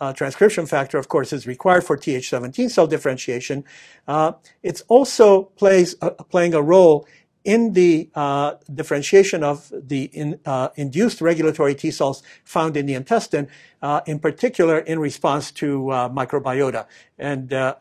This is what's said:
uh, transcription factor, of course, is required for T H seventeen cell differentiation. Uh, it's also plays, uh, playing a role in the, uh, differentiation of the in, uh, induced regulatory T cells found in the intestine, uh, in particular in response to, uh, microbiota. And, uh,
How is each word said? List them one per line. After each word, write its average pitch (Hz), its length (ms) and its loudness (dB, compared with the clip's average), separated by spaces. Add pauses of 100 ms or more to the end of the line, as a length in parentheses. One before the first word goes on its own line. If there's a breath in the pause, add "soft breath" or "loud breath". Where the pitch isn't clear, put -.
uh, 139 100 -6
transcription 165 540 0
factor, 143 320 -4
of 131 100 -6
course, 139 240 -2
is 123 160 -8
required 175 380 2
for 151 100 0
T 139 200 -4
H 127 140 -8
seventeen 131 380 -4
cell 190 180 2
differentiation. 135 800 -4 (460 loud breath)
Uh, 156 240 0 (280 soft breath)
it's 175 280 -8
also 220 540 6 (120)
plays, 190 460 4
uh, 165 80 -2
playing 175 440 -2
a 156 80 2
role 160 460 6 (380 soft breath)
in 226 280 2
the, 170 420 2
uh, 143 400 -2 (180)
differentiation 156 680 2
of 143 300 -4
the 135 400 -8
in, 151 340 -8
uh, 135 300 -2
induced 147 460 -2
regulatory 156 540 0
T 156 160 -6
cells - 300 -4 (220 soft breath)
found 160 320 -2
in 143 100 -2
the 139 100 -4
intestine, 147 520 -4 (340 soft breath)
uh, 143 240 -2
in 156 140 -8
particular 165 600 0
in 160 200 -6
response 147 520 -4
to, 135 400 -6
uh, 123 180 -2
microbiota. 131 800 -4 (300 soft breath)
And, 135 360 -8
uh, 131 280 -2